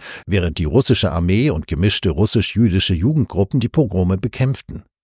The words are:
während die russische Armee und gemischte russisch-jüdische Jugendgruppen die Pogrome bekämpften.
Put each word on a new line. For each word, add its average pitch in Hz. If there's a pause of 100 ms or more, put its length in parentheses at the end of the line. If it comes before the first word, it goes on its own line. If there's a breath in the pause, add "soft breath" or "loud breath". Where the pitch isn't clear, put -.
(260 loud breath)
während 87
die 85
russische 95
Armee 92
und 80
gemischte 95
russisch-jüdische 101
Jugendgruppen 110
die 117
Pogrome 95
bekämpften. - (200)